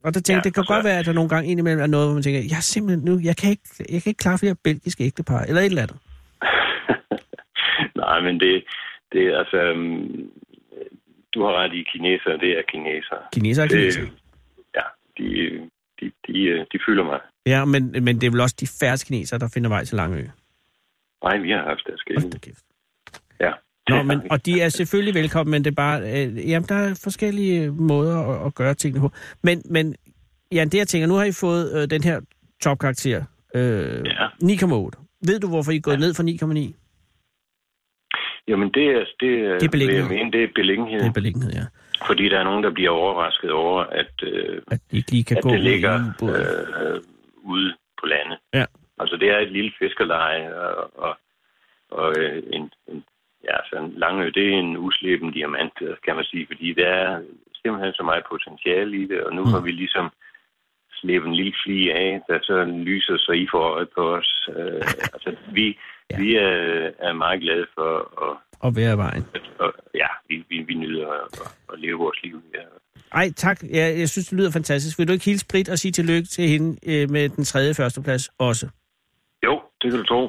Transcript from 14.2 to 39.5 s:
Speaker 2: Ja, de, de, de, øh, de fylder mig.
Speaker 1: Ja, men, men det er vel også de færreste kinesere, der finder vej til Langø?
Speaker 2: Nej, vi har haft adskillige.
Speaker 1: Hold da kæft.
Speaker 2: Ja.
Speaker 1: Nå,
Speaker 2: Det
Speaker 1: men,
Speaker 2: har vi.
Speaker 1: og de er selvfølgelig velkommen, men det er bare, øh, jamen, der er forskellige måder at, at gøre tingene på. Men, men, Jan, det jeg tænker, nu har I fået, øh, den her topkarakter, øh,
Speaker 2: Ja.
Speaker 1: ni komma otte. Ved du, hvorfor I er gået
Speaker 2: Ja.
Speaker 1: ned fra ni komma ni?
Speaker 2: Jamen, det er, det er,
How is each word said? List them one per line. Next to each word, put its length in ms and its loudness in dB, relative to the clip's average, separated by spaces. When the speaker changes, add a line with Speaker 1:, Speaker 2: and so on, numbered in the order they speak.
Speaker 2:
Ja, 100 -2
de, 80 -6
de, 120 -10
de, 160 -2
øh, 160 2
de 160 -4
fylder 160 4
mig. 160 -2
Speaker 1:
Ja, 200 4
men, 260 2
men 300 2
det 60 2
er 40 4
vel 100 4
også 180 2
de 80 -4
færreste 260 0
kinesere, 320 -4
der 140 -4
finder 160 0
vej 160 0
til 100 -6
Langø? 260 -2
Speaker 2:
Nej, 140 2
vi 140 -2
har 120 0
haft 180 -4
adskillige. 300 -4
Speaker 1:
Hold 80 -6
da 60 -12
kæft. 260 -20
Speaker 2:
Ja. 120 2
Speaker 1:
Nå, 80 6
Speaker 2:
Det 80 2
Speaker 1:
men, 120 2
Speaker 2:
har 60 -4
vi. 80 -12
Speaker 1:
og 140 0
de 160 4
er 80 4
selvfølgelig 460 0
velkommen, 360 0
men 140 2
det 60 2
er 40 -4
bare, 260 0
øh, 480 -2
jamen, 200 2
der 60 2
er 280 0
forskellige 680 0
måder 460 4
at, 60 -6
at 80 -4
gøre 180 2
tingene 280 0
på. 140 2
Men, 260 4
men, 260 2
Jan, 180 2
det 80 2
jeg 100 2
tænker, 200 2
nu 80 4
har 100 4
I 60 0
fået, 420 2
øh, 60 -2
den 140 0
her 180 2
topkarakter, 600 0
øh, 500 0
Speaker 2:
Ja. 220 -2
Speaker 1:
ni 140 6
komma 200 2
otte. 220 -2
Ved 120 4
du, 100 -2
hvorfor 220 0
I 40 2
er 60 -2
gået 120 0
Speaker 2:
Ja. 60 2
Speaker 1:
ned 140 2
fra 100 -2
ni 140 0
komma 160 -2
ni? 220 -2
Speaker 2:
Jamen, 260 2
det 120 4
er, 60 2
det 120 2
er, 140 2